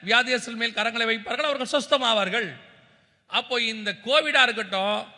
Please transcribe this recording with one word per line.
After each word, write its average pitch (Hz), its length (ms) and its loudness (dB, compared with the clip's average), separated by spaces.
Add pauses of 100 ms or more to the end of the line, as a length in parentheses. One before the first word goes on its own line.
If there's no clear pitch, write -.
வியாதியஸ்தர் 233 580 0
மேல் 226 160 -4
கரங்களை 226 300 0
வைப்பார்கள், 233 420 -2
அவர்கள் 262 240 -2
சுஸ்தமாவார்கள். 226 760 2 (800)
அப்போ 240 340 -2
இந்த 220 260 -4 (120)
கோவிடா 294 420 2
இருக்கட்டும் 208 540 -2 (200)